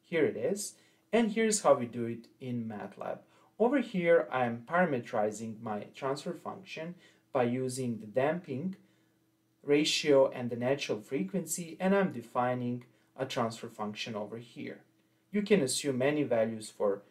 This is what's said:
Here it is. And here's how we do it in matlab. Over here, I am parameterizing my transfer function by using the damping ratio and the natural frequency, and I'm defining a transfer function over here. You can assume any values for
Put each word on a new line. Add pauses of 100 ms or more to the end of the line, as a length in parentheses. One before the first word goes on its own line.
Here
it
is. (400)
And
here's
how
we
do
it (120)
in
matlab. (400)
Over
here,
I
am
parameterizing
my (140)
transfer
function (400)
by
using
the
damping (880)
ratio
and
the
natural
frequency,
and
I'm
defining (300)
a
transfer
function
over
here. (500)
You
can
assume
any
values
for